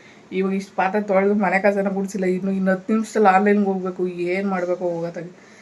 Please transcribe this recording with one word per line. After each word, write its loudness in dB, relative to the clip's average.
ಇವಾಗ -2
ಇಷ್ಟು -6
ಪಾತ್ರೆ 0
ತೊಳೆದು 2
ಮನೆ 2
ಕಸನ 2
ಗುಡಿಸಿಲ್ಲ, -4
ಇನ್ನು, -2
ಇನ್ನು 0
ಹತ್ತು -2
ನಿಮಿಷದಲ್ಲಿ 2
ಆನ್‌ಲೈನ್ಗೆ 4
ಹೋಗ್ಬೇಕು. -2
ಏನು -2
ಮಾಡಬೇಕು -2
ಹೋಗೋತ್ತಾಗೆ -6